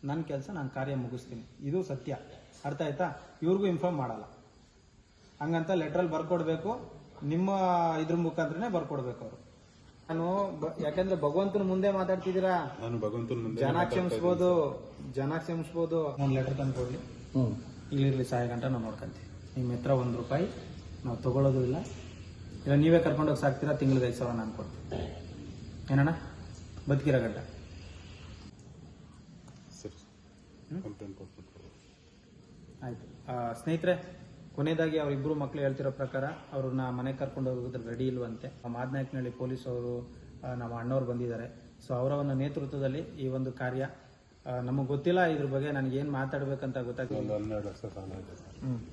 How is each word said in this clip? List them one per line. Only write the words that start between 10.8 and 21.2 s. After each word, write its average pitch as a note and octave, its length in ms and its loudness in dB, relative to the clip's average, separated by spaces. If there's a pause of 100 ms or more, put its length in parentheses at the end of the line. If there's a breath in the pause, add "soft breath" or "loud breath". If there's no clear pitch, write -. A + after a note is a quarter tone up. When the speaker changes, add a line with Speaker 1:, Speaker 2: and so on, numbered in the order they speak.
Speaker 1:
ಯಾಕಂದ್ರೆ F#3 300 4
ಭಗವಂತನ F3+ 460 4
ಮುಂದೆ F#3+ 300 4
ಮಾತಾಡ್ತಿದ್ದೀರಾ. F#3 920 2
Speaker 2:
ನಾನು A#2 180 -2
ಭಗವಂತನ A2+ 360 0
ಮುಂದೆ A2+ 260 -2
Speaker 1:
ಜನ C3+ 60 4
Speaker 2:
ಮಾತಾಡ್ತಾ F3 280 4
Speaker 1:
ಕ್ಷಮಿಸ್ಬೋದು, F3 680 4
Speaker 2:
ಇದ್ದೀನಿ - 400 -6
ಸರ್. C3 100 -8
Speaker 1:
ಜನ C#3 220 0
ಕ್ಷಮಿಸ್ಬೋದು. D#3+ 840 0
ನಾನು C3+ 140 4
ಲೆಟರ್ C3 240 2
ತಂದು C3+ 160 0
ಕೊಡ್ಲಿ? B2 240 -2
Speaker 3:
ಹ್ಮ್. - 580 0 (360)
Speaker 1:
ಇಲ್ಲಿರ್ಲಿ, C3+ 320 4
ಸಾಯ A#2+ 240 2
ಗಂಟ A#2+ 180 -2
ನಾವು B2 180 0
ನೋಡ್ಕೊಂತೀವಿ. - 720 -8
ನಿಮ್ಮ B2 220 0
ಹತ್ರ C#3 120 2
ಒಂದ್ B2 260 4
ರೂಪಾಯಿ C#3+ 300 0 (580)
ನಾವು A#2 120 -2
ತಗೊಳ್ಳೋದು C3 460 4